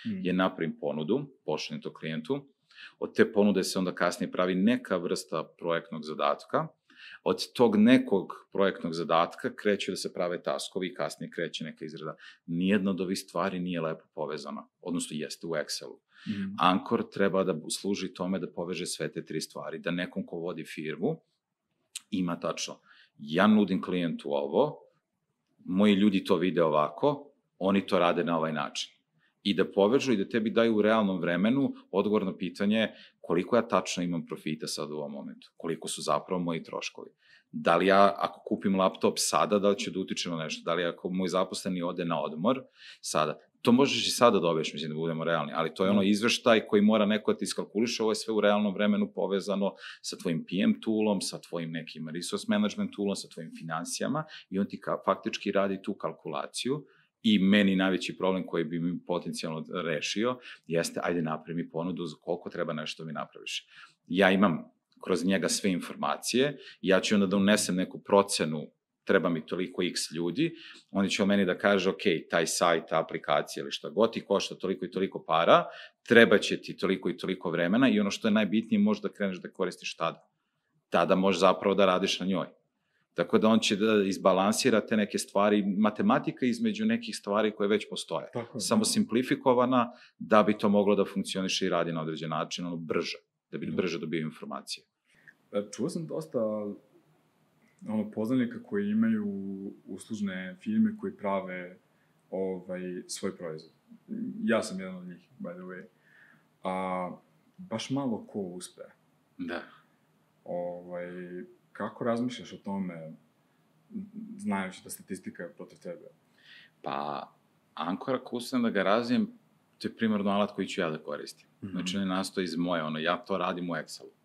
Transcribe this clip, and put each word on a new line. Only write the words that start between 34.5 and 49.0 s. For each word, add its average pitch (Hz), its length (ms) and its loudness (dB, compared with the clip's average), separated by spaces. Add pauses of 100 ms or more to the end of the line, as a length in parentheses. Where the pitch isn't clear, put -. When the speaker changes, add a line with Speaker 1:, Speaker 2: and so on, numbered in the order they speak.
Speaker 2:
sad 73 240 -6
u 76 40 -8
ovom 73 180 -8
momentu, 71 440 -14
koliko 80 320 -6
su - 140 -8
zapravo 80 400 -2
moji 82 200 -2
troškovi. - 480 -12 (420)
Da 85 240 4
li 87 100 4
ja, 98 320 8
ako - 260 -4
kupim 98 320 0
laptop 95 400 2
sada, 82 420 4
da 101 100 4
li 98 100 4
će - 120 -6
da 92 100 -4
utiče 95 300 -6
na 85 60 -4
nešto? 78 280 -6
Da 85 100 0
li 87 100 0
ako 85 260 -4
moj 92 180 -2
zaposleni 92 540 -2
ode 87 220 -4
na 82 180 -2
odmor 85 400 0 (380)
sada? 76 380 -2 (240)
To 120 100 6
možeš 120 340 6
i - 40 0
sada 120 200 6
da 98 100 4
dobiješ, 80 320 0
mislim, 76 180 -8
da 76 60 -6
budemo 80 280 -2
realni, 80 300 0
ali 80 200 -2
to 98 100 0
je 95 60 4
ono 101 100 6
Speaker 1:
Da. 95 60 2
Speaker 2:
izveštaj 113 600 4
koji 104 160 4
mora 107 240 6
neko 107 260 0
da 101 60 -2
ti - 60 -6
iskalkuliše, 101 580 -4
ovo 110 80 2
je 107 60 0
sve - 180 -4
u 107 60 2
realnom 104 340 4
vremenu 101 400 2